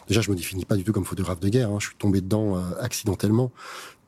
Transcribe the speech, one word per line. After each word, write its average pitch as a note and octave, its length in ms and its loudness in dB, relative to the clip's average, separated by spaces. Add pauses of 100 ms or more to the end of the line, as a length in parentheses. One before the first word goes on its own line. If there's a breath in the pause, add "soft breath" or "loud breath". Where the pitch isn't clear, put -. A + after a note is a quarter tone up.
déjà, G#2+ 140 4
je G2+ 100 0
me G2 40 2
définis F2+ 300 -6
pas G#2+ 120 2
du F#2 60 -2
tout G#2 100 0
comme F#2+ 120 0
photographe F2 340 -4
de G2 100 0
guerre, A#2 200 2
hein. G2+ 100 0
Je - 80 -4
suis - 80 -14
tombé G2 260 2
dedans, G#2 360 0
euh, F2+ 40 -2 (180)
accidentellement. A2+ 720 0 (560 loud breath)